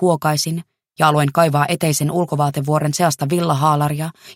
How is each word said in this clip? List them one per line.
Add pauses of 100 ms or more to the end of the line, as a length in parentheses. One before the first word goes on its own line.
huokaisin (360)
ja
aloin
kaivaa
eteisen
ulkovaatevuoren
seasta
villahaalaria (260)